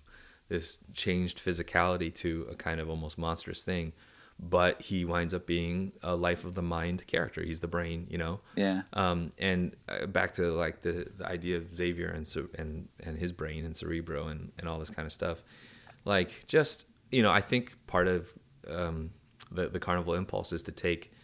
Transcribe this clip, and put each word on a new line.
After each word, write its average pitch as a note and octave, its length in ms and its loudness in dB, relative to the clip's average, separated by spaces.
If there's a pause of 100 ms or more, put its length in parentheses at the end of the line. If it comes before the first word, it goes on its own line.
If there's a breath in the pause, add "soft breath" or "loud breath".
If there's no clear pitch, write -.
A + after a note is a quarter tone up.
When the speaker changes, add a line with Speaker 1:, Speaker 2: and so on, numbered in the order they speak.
(500 soft breath)
Speaker 1:
this F2 280 -4 (160)
changed F2+ 500 0
physicality F2 720 2
to E2 360 -2
a - 40 -10
kind E2 240 -4
of D#2+ 100 -4
almost D#2+ 280 -4
monstrous E2 460 -4
thing. E2+ 300 -2 (460 soft breath)
But F2+ 440 4
he F#2 200 0
winds E2+ 300 0
up F2+ 140 -4
being E2+ 460 0 (100)
a F2 120 0
life F2 300 2
of F2+ 80 -6
the F#2 80 -2
mind E2+ 460 -2
character. - 340 0
He's E2 180 -4
the E2+ 80 -2
brain, E2+ 400 -2
you F2 120 -4
know? E2+ 200 -2 (160 soft breath)
Speaker 2:
Yeah. F#2+ 280 2 (100)
Speaker 1:
Um, F2 460 2
and, F2+ 360 2 (140)
uh, - 160 -2
back F#2 300 2
to, E2+ 160 2
like, E2 320 0
the, E2+ 240 -2 (100)
the F#2+ 100 -8
idea F2 300 -2
of E2+ 160 -8
Xavier F2 360 0
and D#2+ 180 -6
Cer-, - 280 -6
and, D#2+ 320 -6 (120)
and D#2+ 180 -8
his F2+ 140 0
brain D#2+ 340 -6
and D#2+ 100 -6
Cerebro E2 520 -4
and, D#2 320 -8
and E2+ 100 -4
all D#2+ 80 -4
this D#2 140 -8
kind D#2 160 -6
of D#2 40 -8
stuff. F2 300 -4 (640 soft breath)
Like, F#2+ 420 2
just, - 380 4 (260)
you B2+ 120 6
know, G2+ 80 8
I G2 100 8
think B2 340 0 (120)
part F2+ 200 6
of, F2+ 240 2 (380)
um, E2 400 -2 (420)
the, F2 180 0
the F2+ 100 -4
carnival F2 340 2
impulse - 400 -2
is E2 100 -4
to - 80 -8
take - 400 -2 (120 soft breath)